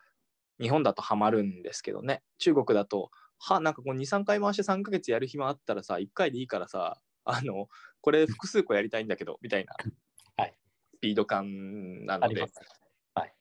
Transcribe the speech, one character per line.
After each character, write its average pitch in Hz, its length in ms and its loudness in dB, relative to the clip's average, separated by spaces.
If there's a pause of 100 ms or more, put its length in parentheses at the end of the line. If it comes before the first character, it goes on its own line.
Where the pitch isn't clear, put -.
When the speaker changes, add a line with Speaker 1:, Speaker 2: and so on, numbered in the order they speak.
(600)
Speaker 1:
日 117 80 0
本 147 140 4
だ 107 100 4
と - 80 -6
ハ - 140 -2
マ 107 140 4
る 110 140 4
ん 90 180 -4
で 85 120 -8
す - 80 -10
け - 100 -6
ど 101 100 -8
ね。 131 220 -4 (160)
中 165 160 4
国 127 180 6
だ 101 120 6
と、 - 260 -4 (260)
は、 190 220 2
な 160 120 2
ん - 20 -2
か 123 80 -14
こ 135 100 -4
う、 - 20 -2
二、 131 120 -4
三 202 200 0
回 208 140 2
回 202 140 2
し 196 40 -4
て 202 60 0
三 196 180 0
ヶ 208 100 -8
月 170 200 -2
や 113 80 2
る 131 80 -2
暇 135 200 -4
あ 139 40 0
っ 143 80 -10
た 110 160 -4
ら 95 80 -6
さ、 92 160 -2
一 101 140 -4
回 175 180 0
で 123 80 -4
い 131 40 -4
い 127 40 -8
か 101 120 -2
ら 87 80 -6
さ、 85 320 -4 (260)
あ 123 160 -2
の、 101 260 -6 (320)
こ 147 120 4
れ 156 140 8
複 131 220 -4
数 208 160 2
個 117 100 0
や 101 80 4
り 110 80 -2
た 113 100 -2
い 113 60 -4
ん - 40 -6
だ 95 80 -2
け 87 80 -10
ど、 82 160 -8
み - 80 -12
た 101 100 2
い 92 60 -4
な - 100 -16 (640)
Speaker 2:
は 98 80 2
い。 - 120 -8 (380)
Speaker 1:
ス - 60 -20
ピ 110 80 0
ー 104 60 0
ド 104 100 2
感 98 800 -6
な 95 120 0
の 90 40 -8
で、 - 40 4
Speaker 2:
あ - 40 4
り 101 120 -2
ま - 60 -2
す。 - 60 -20 (600)
は - 120 -2
い。 - 160 -16